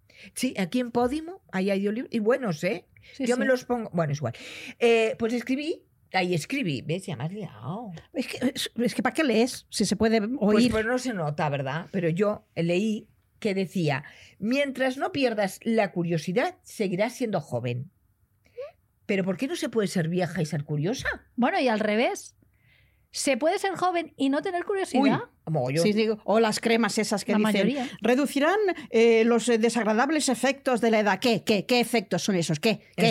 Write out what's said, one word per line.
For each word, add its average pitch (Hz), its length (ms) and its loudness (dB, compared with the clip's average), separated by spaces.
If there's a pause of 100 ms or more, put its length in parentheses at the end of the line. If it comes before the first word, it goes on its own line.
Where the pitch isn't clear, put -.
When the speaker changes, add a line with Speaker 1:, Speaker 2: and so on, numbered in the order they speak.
(340)
Speaker 1:
Sí, 254 240 -4
aquí 196 220 -2
en 240 120 -4
Podimo 311 500 -2 (100)
hay 190 200 0
audiolibros 208 420 -2
y 233 60 0
buenos, 214 440 0
¿eh? 226 220 -2 (280)
Speaker 2:
Sí, 269 140 -6
Speaker 1:
Yo 240 80 4
Speaker 2:
sí. 247 40 -2
Speaker 1:
me - 60 0
los 254 200 2
pongo, 240 280 -4
bueno, 160 200 0
es 143 60 -6
igual. 127 140 -4 (460)
Eh, 226 400 4
pues 226 140 -2
escribí, 269 500 -4 (300)
ahí 185 200 0
escribí, 170 480 -2
¿ves? 165 240 -6
Ya 165 120 -8
me 123 80 -6
has 170 80 -6
liado. 190 580 -10 (220)
Speaker 3:
Es 269 140 -4
que, - 260 -2
es, - 220 -6
es 233 200 0
que 208 80 -2
¿para 254 100 0
qué 320 120 0
lees? 233 440 0
Si - 160 0
se 196 120 0
puede 220 240 4
Speaker 1:
Pues, 214 180 -4
Speaker 3:
oír. 214 320 4
Speaker 1:
pues 220 140 0
no 247 140 0
se 254 140 -6
nota, 156 360 -2
¿verdad? 139 420 -4
Pero 175 180 0
yo 202 360 0 (100)
leí 180 520 0 (320)
que 202 140 -2
decía, 165 500 -2 (360)
"Mientras 262 580 0
no 359 140 -2
pierdas 226 520 0
la 220 280 2
curiosidad, 175 720 -2
seguirás 202 500 -2
siendo 220 280 -2
joven". 120 500 -6 (1120)
¿Pero 190 200 0
por 185 120 -2
qué 269 100 -4
no 339 100 -6
se 302 120 -4
puede 220 180 0
ser 160 200 0
vieja 175 340 -2
y 156 60 0
ser 147 160 -4
curiosa? 156 440 -4 (280)
Speaker 2:
Bueno, 320 240 2
y 269 80 2
al 220 120 2
revés. 220 520 -2 (800)
¿Se 269 260 0
puede 330 220 2
ser 392 180 -2
joven 349 400 0
y 269 100 2
no 285 140 2
tener 349 240 -4
curiosidad? 381 360 0
Speaker 1:
Uy, 277 80 6 (400)
mogollón. 147 360 0
Speaker 3:
Sí, 208 80 2
digo, 214 320 0
o 220 160 4
las 214 180 2
cremas 226 380 2
esas 214 260 -2
que - 80 -2
Speaker 2:
La 214 60 4
Speaker 3:
dicen, 214 160 2
Speaker 2:
mayoría. 240 340 0 (140)
Speaker 3:
"Reducirán, 277 560 2 (320)
eh, 226 340 6
los, 233 240 4
eh, 240 100 4
desagradables 233 720 2
efectos 254 540 0
de 226 100 4
la 220 80 4
edad". 202 220 2
¿Qué? 226 240 2
¿Qué? 208 200 2
¿Qué 247 140 2
efectos 226 440 0
son 202 120 0
esos? 160 240 0
¿Qué? 220 120 2
Speaker 1:
Es 208 80 -2 (180)
Speaker 3:
¿Qué? - 140 0